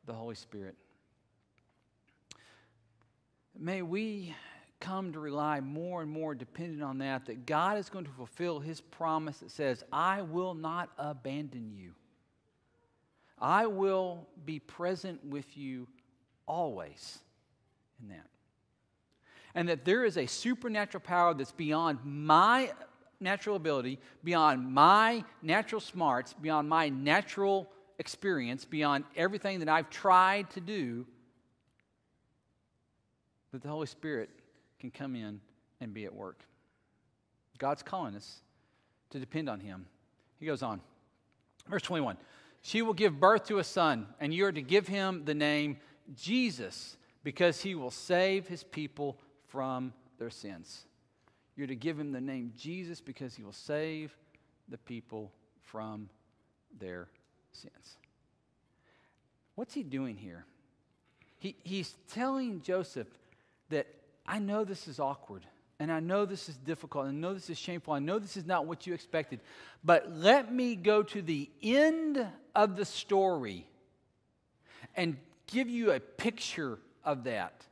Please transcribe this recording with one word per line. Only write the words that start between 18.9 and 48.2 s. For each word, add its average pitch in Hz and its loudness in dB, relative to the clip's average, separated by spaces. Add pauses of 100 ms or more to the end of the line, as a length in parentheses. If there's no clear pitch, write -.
And 175 0
that 139 0
there 226 4
is 175 2
a 127 0
supernatural 214 -2
power 175 6
that's 135 -4
beyond 151 0
my 156 6 (500)
natural 196 0
ability, 135 0 (240)
beyond 151 6
my 202 8 (160)
natural 185 0
smarts, 139 0
beyond 151 0
my 156 4
natural 190 2 (260)
experience, 135 -2
beyond 143 2 (120)
everything 190 0
that 156 -2
I've 156 6
tried 190 6
to 190 -10
do, 135 -4 (2500)
that 127 -12
the 143 -10
Holy 151 -4
Spirit 139 -6 (520)
can 127 -10
come 135 -8
in 104 -10 (400)
and 110 -12
be 107 -8
at 98 -8
work. 101 -14 (1120)
God's 139 -2
calling 151 -6
us - -16 (680)
to 139 -10
depend 147 -6
on 107 -6
him. 92 -12 (520)
He 151 -16
goes 143 -2
on. 107 -4 (840)
Verse 185 -2
twenty-one, 139 -2 (420)
"She 220 0
will 220 2
give 170 4
birth 202 8
to 208 0
a 170 2
son, 131 2
and 151 -2
you 190 2
are 196 2
to 151 -4
give 165 2
him 190 -2
the 151 0
name 147 2 (360)
Jesus, 165 -4 (240)
because 165 2
he 196 -4
will 127 -6
save 185 2